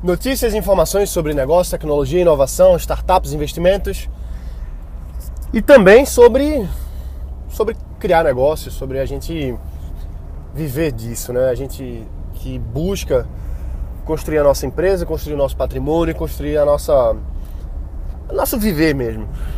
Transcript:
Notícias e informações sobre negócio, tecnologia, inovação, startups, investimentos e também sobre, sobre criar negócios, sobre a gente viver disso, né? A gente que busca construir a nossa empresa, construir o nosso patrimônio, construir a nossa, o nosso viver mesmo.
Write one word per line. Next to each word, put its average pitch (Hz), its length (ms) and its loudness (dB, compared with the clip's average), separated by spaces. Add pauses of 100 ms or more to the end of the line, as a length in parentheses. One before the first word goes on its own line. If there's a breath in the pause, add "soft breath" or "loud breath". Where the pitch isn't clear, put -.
Notícias 220 500 0
e 214 60 -2
informações 196 540 2
sobre 151 240 -2
negócio, 156 340 2
tecnologia, 151 500 0
inovação, 175 560 6
startups, 160 580 0
investimentos 175 760 -2 (1400 loud breath)
e 220 80 0
também 240 460 10
sobre, 254 600 6 (840 loud breath)
sobre - 280 -2 (220)
criar 165 240 4
negócios, 143 500 2
sobre 131 240 -6
a 135 80 0
gente 139 500 -4 (1000 loud breath)
viver 151 360 -2
disso, 117 400 -8
né? 127 200 2
A 123 40 0
gente 127 480 -8 (300)
que 127 240 -8
busca 127 680 -2 (800 loud breath)
construir 156 340 -2
a 147 40 4
nossa 139 220 4
empresa, 170 400 0
construir 147 300 -6
o - 20 -4
nosso 139 180 0
patrimônio, 139 600 -2
construir 147 420 -4
a 147 80 4
nossa, 143 500 4 (1120 loud breath)
o - 60 -8
nosso - 240 -2
viver 160 380 2
mesmo. 113 340 -4 (280 loud breath)